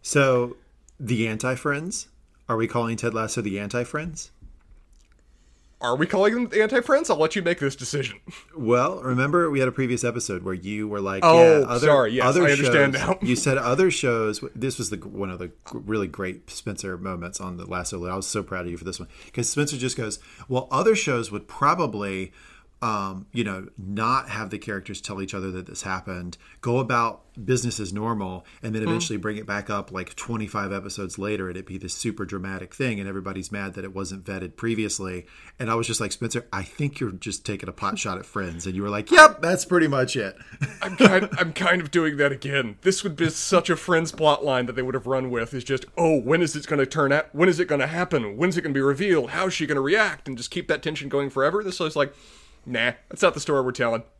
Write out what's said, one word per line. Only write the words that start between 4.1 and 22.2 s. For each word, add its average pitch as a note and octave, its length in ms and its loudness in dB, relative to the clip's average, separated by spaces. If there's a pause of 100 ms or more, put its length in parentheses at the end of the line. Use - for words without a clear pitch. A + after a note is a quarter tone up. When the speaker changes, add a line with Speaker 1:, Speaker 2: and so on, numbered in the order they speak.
Speaker 2:
Are B2 160 0
we D3+ 100 2
calling G#3 300 4
them A#3+ 140 0
the G#3+ 120 4
Anti-Friends? C4 480 4
I'll E3+ 80 4
let D#3 180 2
you G3 60 0
make E3+ 160 0
this C#3 180 -2
decision. B2+ 440 -6 (360)
Speaker 1:
Well, B2 460 2
remember C#3+ 480 2
we C#3+ 80 0
had C3 100 4
a B2 40 2
previous B2 320 0
episode A2+ 400 -2
where F#2+ 100 -4
you G#2 340 -6
were G#2 140 -4
like, G2 240 0
Speaker 2:
Oh, E3 140 10 (220)
Speaker 1:
"Yeah, B2 60 2
other, B2 200 2
Speaker 2:
sorry, C3 260 6
yes, B2 120 4
Speaker 1:
other D3+ 220 6
Speaker 2:
I C#3+ 40 6
understand C#3 440 4
Speaker 1:
shows." C3+ 120 -2
Speaker 2:
now. F#3 160 2
Speaker 1:
You B2 120 4
said C3+ 220 2
other C3+ 320 4
shows. A2+ 540 0 (120)
This B2+ 220 -4
was G2+ 140 -4
the, - 60 -4
one G2 340 -8
of F2+ 80 -10
the F2+ 80 -8 (160)
gr-, - 160 -12
really G2+ 280 -2
great F#2 440 -8
Spencer F#2+ 480 -10
moments F2+ 420 -8
on F#2 160 -10
the F2+ 80 -12
Lasso. F2+ 400 -6
I F#2 100 -6
was F#2+ 120 -6
so G#2 160 -4
proud F2+ 220 -6
of F2 60 -6
you E2+ 60 -8
for - 80 -14
this F#2 140 -8
one. F2 100 -12 (240)
'Cause A#2+ 160 -2
Spencer D3 280 -2
just B2 200 -4
goes, G#2+ 220 -6 (280)
"Well, C3 220 -2
other G3 260 4
shows A#2 360 -2
would G#2 160 -8
probably, G#2 840 -2 (520)